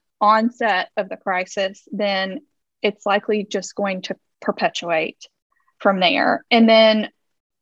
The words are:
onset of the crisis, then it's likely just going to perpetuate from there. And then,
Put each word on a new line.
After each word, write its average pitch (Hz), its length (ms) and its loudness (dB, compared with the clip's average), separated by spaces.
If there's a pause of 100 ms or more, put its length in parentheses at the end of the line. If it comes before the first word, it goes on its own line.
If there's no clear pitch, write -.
(220)
onset 220 760 0
of 190 140 -4
the - 80 -12
crisis, 190 760 -6
then 190 480 -4 (420)
it's - 240 -4
likely 208 380 0
just 196 320 -8
going 196 260 -4
to 190 140 -10 (240)
perpetuate - 880 -4 (520)
from 196 200 2
there. 185 500 0
And 226 200 6
then, 220 400 4 (520)